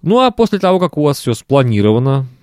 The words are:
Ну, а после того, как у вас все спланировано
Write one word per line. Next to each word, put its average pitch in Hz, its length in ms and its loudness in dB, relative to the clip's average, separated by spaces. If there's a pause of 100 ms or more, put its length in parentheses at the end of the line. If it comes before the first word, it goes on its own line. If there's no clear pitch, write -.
Ну, 208 180 0
а 254 120 2
после 214 280 -2
того, 185 200 0
как 175 180 -4
у 147 60 -2
вас 143 160 0
все 123 140 -2
спланировано 127 920 0 (160)